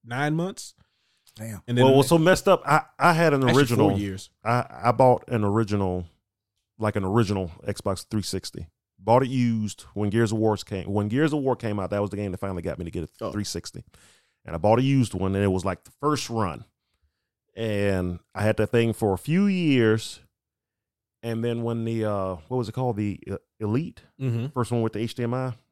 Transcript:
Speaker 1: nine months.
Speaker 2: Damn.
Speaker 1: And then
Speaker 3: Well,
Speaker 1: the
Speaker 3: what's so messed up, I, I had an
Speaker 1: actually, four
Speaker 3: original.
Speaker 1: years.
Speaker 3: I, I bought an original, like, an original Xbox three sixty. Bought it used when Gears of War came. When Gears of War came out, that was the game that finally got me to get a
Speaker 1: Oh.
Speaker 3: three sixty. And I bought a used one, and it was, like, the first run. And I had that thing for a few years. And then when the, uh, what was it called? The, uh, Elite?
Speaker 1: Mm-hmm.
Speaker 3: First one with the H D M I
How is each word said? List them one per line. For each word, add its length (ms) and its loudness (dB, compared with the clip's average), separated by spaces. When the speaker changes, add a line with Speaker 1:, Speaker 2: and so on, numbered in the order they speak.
Speaker 1:
nine 320 -2
months. 380 -8
Speaker 2:
Damn. 320 -14
Speaker 1:
And 120 -2
then 60 8
Speaker 3:
Well, 80 8
Speaker 1:
the 60 8
Speaker 3:
what's 120 4
so 80 6
messed 280 4
up, 200 4
I, 160 4
I 160 4
had 200 4
an 80 2
Speaker 1:
actually, 100 4
four 80 6
Speaker 3:
original. 380 2
Speaker 1:
years. 300 -8
Speaker 3:
I, 200 0
I 80 4
bought 360 4
an 160 0
original, 600 0
like, 180 -2
an 80 -2
original 460 0
Xbox 440 -6
three 120 -4
sixty. 440 -10
Bought 240 2
it 60 -2
used 540 -2
when 160 -2
Gears 240 2
of 60 -2
War 180 2
came. 340 -8
When 180 0
Gears 260 0
of 60 -2
War 140 0
came 240 -4
out, 120 -4
that 100 -2
was 100 -2
the 60 -8
game 160 -6
that 60 -10
finally 240 -8
got 160 -6
me 80 -8
to 40 -8
get 140 -6
a 40 -12
Speaker 1:
Oh. 100 -8
Speaker 3:
three 140 -6
sixty. 400 -10
And 100 -10
I 20 -6
bought 200 4
a 40 2
used 300 2
one, 240 -2
and 80 2
it 40 4
was, 180 0
like, 180 -6
the 60 -20
first 300 -2
run. 340 -4
And 640 -2
I 80 -4
had 140 2
that 120 0
thing 260 2
for 180 0
a 60 -2
few 280 0
years. 720 2
And 220 -4
then 180 -2
when 220 -4
the, 220 -2
uh, 300 -2
what 80 -4
was 120 -2
it 40 -10
called? 240 -4
The, 240 -4
uh, 60 -6
Elite? 420 -4
Speaker 1:
Mm-hmm. 280 -4
Speaker 3:
First 240 -4
one 100 0
with 120 -4
the 60 -4
H 140 -6
D 100 -6
M 100 -4
I 180 -6